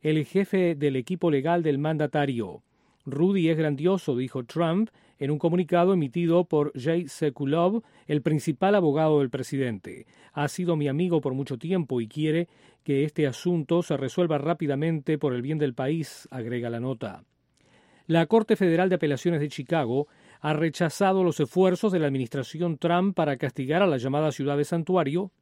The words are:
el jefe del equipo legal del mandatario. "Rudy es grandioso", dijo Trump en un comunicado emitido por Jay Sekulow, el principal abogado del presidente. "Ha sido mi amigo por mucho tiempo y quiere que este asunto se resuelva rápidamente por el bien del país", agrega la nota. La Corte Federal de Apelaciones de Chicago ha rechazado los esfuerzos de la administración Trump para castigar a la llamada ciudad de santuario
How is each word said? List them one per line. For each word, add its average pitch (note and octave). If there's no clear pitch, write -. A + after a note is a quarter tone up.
el D#3
jefe F#3
del C#3
equipo E3+
legal D#3+
del D3
mandatario. C#3+
"Rudy E3
es E3
grandioso", D#3
dijo B2+
Trump E3+
en C#3
un D3+
comunicado F3
emitido E3+
por D3
Jay D#3+
Sekulow, D#3+
el D3
principal E3
abogado D#3
del C3
presidente. B2+
"Ha D3
sido F3
mi D3
amigo D#3+
por C3
mucho C3+
tiempo D3+
y A2
quiere D#3
que C#3
este D3+
asunto E3+
se D#3
resuelva D3+
rápidamente D3+
por C#3+
el B2
bien C#3+
del C#3+
país", -
agrega A#2+
la A#2
nota. B2
La E3
Corte A3
Federal F3+
de F#3
Apelaciones D#3
de D3
Chicago C#3
ha D3+
rechazado F3
los E3
esfuerzos F#3
de F3+
la D3
administración C#3
Trump F3+
para D3
castigar C#3+
a G3+
la D3+
llamada C3+
ciudad C#3+
de D3
santuario E3+